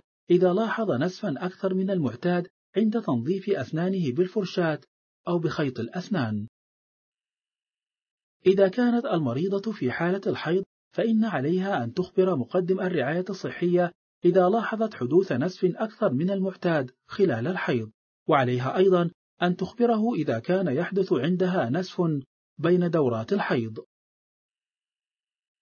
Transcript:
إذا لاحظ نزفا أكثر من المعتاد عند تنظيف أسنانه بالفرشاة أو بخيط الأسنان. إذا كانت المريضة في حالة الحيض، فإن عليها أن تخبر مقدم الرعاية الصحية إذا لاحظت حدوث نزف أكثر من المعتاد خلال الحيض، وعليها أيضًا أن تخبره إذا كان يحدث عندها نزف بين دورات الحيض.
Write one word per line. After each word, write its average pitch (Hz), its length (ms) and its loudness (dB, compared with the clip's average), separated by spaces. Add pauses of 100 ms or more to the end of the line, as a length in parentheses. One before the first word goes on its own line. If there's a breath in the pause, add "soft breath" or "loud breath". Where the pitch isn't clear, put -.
(300)
إذا 180 240 6
لاحظ 208 380 -2
نزفا 160 460 -2
أكثر 190 360 -4
من 190 160 0
المعتاد 175 580 -2 (300)
عند 220 240 2
تنظيف 175 480 -2
أسنانه 170 640 -2
بالفرشاة 180 680 -2 (480)
أو 170 120 0
بخيط 151 400 -2
الأسنان. 113 680 -4 (2000)
إذا 196 220 6
كانت 240 380 0
المريضة 175 680 -2
في 127 200 -4
حالة 185 360 -2
الحيض، 175 360 -2 (320)
فإن 226 300 2
عليها 180 580 0
أن 113 100 -8
تخبر 180 420 0
مقدم 185 440 0
الرعاية 175 500 -2
الصحية 175 640 0 (340)
إذا 180 240 6
لاحظت 220 440 -2
حدوث 156 380 2
نزف 160 340 -2 (100)
أكثر 220 380 -2
من 170 180 0
المعتاد 180 600 -2 (160)
خلال 139 400 0
الحيض، 135 440 -4 (360)
وعليها 127 500 0
أيضًا 180 340 4 (300)
أن 180 140 2
تخبره 226 580 0
إذا 143 260 -2
كان 185 280 0
يحدث 175 460 0
عندها 170 560 0
نزف 185 320 -2 (560)
بين 175 320 2
دورات 127 440 0
الحيض. 117 520 -2 (1900)